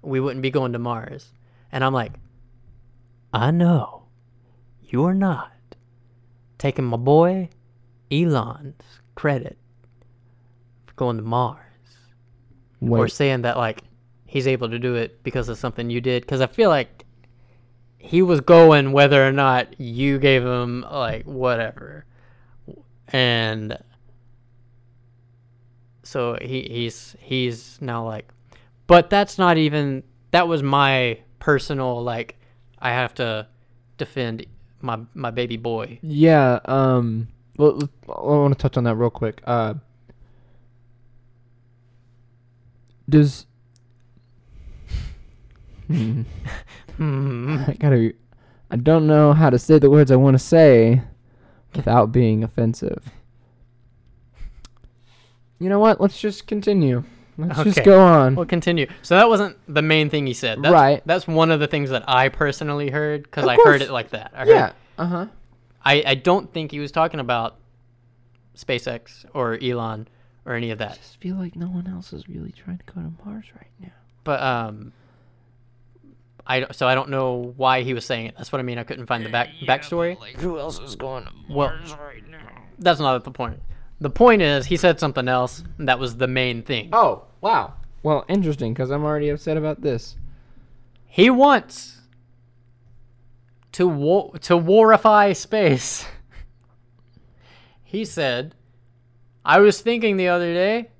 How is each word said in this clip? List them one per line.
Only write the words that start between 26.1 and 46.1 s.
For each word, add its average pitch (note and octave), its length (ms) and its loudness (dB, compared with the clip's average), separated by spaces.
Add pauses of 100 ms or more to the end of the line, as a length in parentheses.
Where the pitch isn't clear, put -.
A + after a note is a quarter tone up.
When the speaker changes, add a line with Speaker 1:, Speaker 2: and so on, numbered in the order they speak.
Speaker 1:
he, C3 220 -10
he's, - 560 -10
he's B2 640 -8
now A#2 240 -8
like, A2 240 -12 (580)
"But F3 240 6
that's G3+ 280 0
not F3 200 4
even, D3 460 -4 (260)
that F3 160 2
was D#3+ 160 -2
my C3+ 560 0 (220)
personal, C3 600 -2
like, A#2+ 340 -8 (420)
I B2+ 120 -4
have B2 240 -4
to A2 340 -6 (500)
defend A#2 480 -8 (360)
my, A2+ 180 -8 (140)
my C3 180 -8
baby A#2+ 240 -6
boy." A2+ 460 -10
Speaker 2:
Yeah, D3 640 4
um, B2 600 0 (300)
well, D3 240 4 (280)
l-, - 80 -12
I - 60 -14
wanna C#3+ 320 2
touch - 220 -2
on A#2+ 80 0
that A#2 100 0
real A#2 160 0
quick. - 340 -8
Uh, A#2 300 -4 (3250)
does, D3 380 4 (2500)
<laughs> D#3+ 80 -2 (1000)